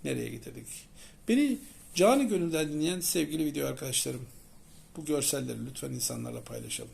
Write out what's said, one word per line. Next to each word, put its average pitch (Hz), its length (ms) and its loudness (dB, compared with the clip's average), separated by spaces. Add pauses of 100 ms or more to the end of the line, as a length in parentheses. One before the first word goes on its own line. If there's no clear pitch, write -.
Nereye 123 240 -2
getirdik? 117 380 -10 (600)
Beni 262 300 4 (360)
canı 247 300 8
gönülden 165 480 2
dinleyen 165 280 0
sevgili 156 440 2
video 143 220 0
arkadaşlarım, 131 600 -2 (720)
bu 160 80 -8
görselleri 131 600 0
lütfen 131 240 -8
insanlarla 120 540 -4
paylaşalım. 117 500 -8